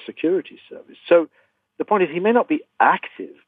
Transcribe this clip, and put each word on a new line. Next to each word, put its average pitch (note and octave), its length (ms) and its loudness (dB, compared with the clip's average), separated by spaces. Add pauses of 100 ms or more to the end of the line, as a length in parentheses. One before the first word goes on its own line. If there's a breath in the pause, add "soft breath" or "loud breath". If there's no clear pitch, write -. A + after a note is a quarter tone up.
security - 540 -6 (100)
service. - 280 -20 (100)
So E3+ 200 4 (500)
the D#3 60 -6
point G3+ 200 0
is, D3+ 60 -2
he E3+ 100 -6
may G#3 100 2
not A#3+ 180 2
be D3+ 140 -2 (160)
active - 560 -2 (140)